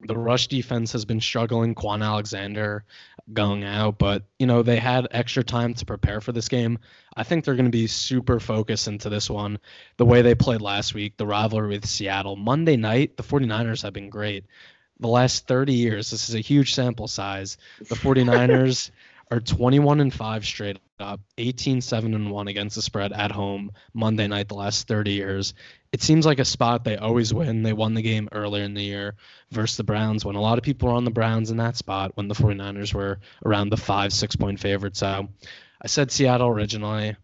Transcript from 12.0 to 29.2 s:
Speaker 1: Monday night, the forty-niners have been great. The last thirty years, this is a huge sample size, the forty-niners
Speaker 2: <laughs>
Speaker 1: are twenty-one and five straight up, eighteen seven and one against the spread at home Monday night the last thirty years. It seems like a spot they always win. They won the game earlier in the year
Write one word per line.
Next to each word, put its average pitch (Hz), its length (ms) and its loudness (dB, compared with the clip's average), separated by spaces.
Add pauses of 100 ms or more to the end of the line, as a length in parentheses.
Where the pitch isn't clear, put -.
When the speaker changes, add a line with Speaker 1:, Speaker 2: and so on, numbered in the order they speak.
Speaker 1:
Monday 135 420 2
night, 113 400 0
the 120 60 -8
forty-niners 113 600 0
have 104 100 -8
been 98 180 -12
great. 104 360 -6 (540)
The 117 80 -2
last 123 380 4
thirty 131 280 2
years, 110 360 0
this 110 180 -6
is 113 60 -4
a 110 60 -2
huge 139 340 4
sample 117 340 -2
size, 98 500 -8 (300)
the 113 80 -6
forty-niners 127 920 4 (200)
Speaker 2:
<laughs> - 200 -16
Speaker 1:
are 120 80 0
twenty-one 143 600 4
and 135 120 2
five 110 320 -6
straight 101 340 -8 (200)
up, 101 220 -10 (180)
eighteen 127 420 -2
seven 113 340 -2
and 104 160 -2
one 101 180 -6
against 101 260 -6
the 110 80 -6
spread 101 300 -4
at 101 180 -2
home 101 400 -6 (240)
Monday 110 320 0
night 101 220 -4
the 104 60 -10
last 101 340 -4
thirty 104 240 0
years. 98 420 -4 (380)
It - 100 -4
seems 156 220 6
like 151 140 4
a 127 60 2
spot 120 400 0
they 107 120 -2
always 110 380 0
win. 113 300 0
They 110 80 0
won 110 220 0
the 110 80 -2
game 110 280 0
earlier 104 320 -4
in 101 120 -6
the 101 80 -6
year 101 340 -6 (340)